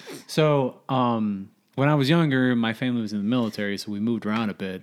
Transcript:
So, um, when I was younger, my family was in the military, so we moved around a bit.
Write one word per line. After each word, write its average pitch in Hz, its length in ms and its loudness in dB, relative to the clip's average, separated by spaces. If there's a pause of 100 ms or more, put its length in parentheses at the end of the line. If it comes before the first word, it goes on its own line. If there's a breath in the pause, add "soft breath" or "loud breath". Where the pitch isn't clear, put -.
(260 loud breath)
So, 147 640 2
um, 113 600 0 (280)
when 135 120 2
I 151 60 4
was 139 160 2
younger, 131 460 4
my 113 160 0
family 120 300 -2
was 104 100 -6
in 104 80 -4
the 98 40 -6
military, 107 540 -2
so - 140 -8
we 101 80 -6
moved 110 260 -2
around 110 240 -2
a 95 40 -8
bit. 95 280 -8